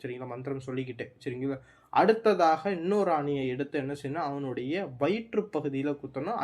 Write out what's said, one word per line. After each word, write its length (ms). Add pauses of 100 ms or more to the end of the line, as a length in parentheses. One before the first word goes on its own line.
சரிங்களா? 320
மந்திரம் 340
சொல்லிக்கிட்டே. 400 (180)
சரிங்களா? 340 (340)
அடுத்ததாக 840
இன்னொரு 400
ஆணியை 260 (100)
எடுத்து 280
என்ன 180
செய்யணும்? 280
அவனுடைய 460 (260)
வயிற்று 420 (120)
பகுதியில 480
குத்தணும். 420